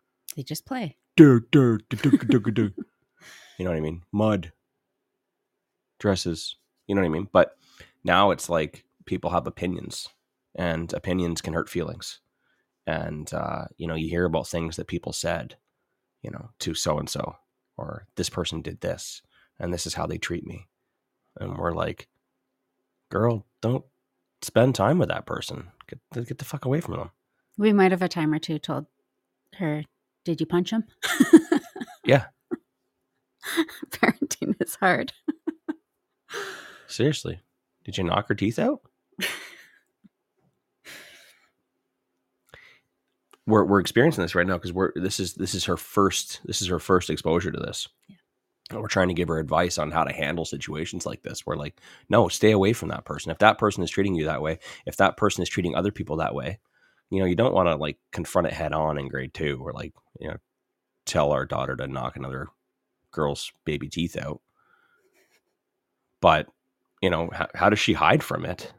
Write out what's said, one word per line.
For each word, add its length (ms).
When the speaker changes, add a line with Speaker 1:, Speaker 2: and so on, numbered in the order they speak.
Speaker 1:
They 80
just 220
play. 320
Speaker 2:
"Dur, 240
dur, 260
du, 200
du, 200
du, 220
du, 120
du." 260
<laughs> 800
You 80
know 60
what 60
I 40
mean? 300
Mud. 400
Dresses. 560
You 80
know 60
what 60
I 40
mean? 200
But 260
now 280
it's 180
like 360
people 260
have 160
opinions, 600
and 380
opinions 480
can 120
hurt 160
feelings. 500
And, 460
uh, 320
you 80
know, 100
you 140
hear 160
about 220
things 300
that 100
people 260
said, 440
you 80
know, 180
to 140
so-and-so, 640
or 380
this 140
person 320
did 200
this, 400
and 140
this 120
is 100
how 120
they 100
treat 300
me. 200
And 180
we're 160
like, 340
"Girl, 360
don't 240
spend 340
time 240
with 100
that 160
person. 420
Get 120
the, 120
get 140
the 80
fuck 200
away 160
from 140
them." 160
Speaker 1:
We 160
might 180
have 100
a 60
time 260
or 60
two 180
told 300
her, 260
"Did 160
you 80
punch 240
him?" 140
<laughs> 1000
Speaker 2:
Yeah. 200
Speaker 1:
Parenting 680
is 160
hard. 380
<laughs> 1600
Speaker 2:
Seriously. 540
Did 160
you 40
knock 260
her 60
teeth 220
out? 240
We're, 160
we're 160
experiencing 440
this 120
right 100
now 120
'cause 160
we're, 220
this 240
is, 140
this 220
is 100
her 120
first, 680
this 160
is 60
her 120
first 300
exposure 420
to 80
this. 280
Speaker 1:
Yeah. 80
Speaker 2:
And 100
we're 60
trying 200
to 80
give 140
her 100
advice 400
on 120
how 120
to 100
handle 320
situations 600
like 180
this. 220
We're 100
like, 240
"No, 180
stay 240
away 220
from 160
that 160
person. 260
If 80
that 180
person 260
is 60
treating 260
you 100
that 180
way, 160
if 120
that 200
person 240
is 80
treating 260
other 160
people 260
that 180
way, 240
you 100
know, 60
you 100
don't 180
wanna, 240
like, 200
confront 360
it 60
head 200
on 260
in 100
grade 240
two." 280
We're 120
like, 200
you 100
know, 80
tell 260
our 160
daughter 280
to 120
knock 300
another 300
girl's 400
baby 240
teeth 260
out. 260
But, 260
you 80
know, 240
h-, 220
how 160
does 80
she 140
hide 300
from 220
it? 340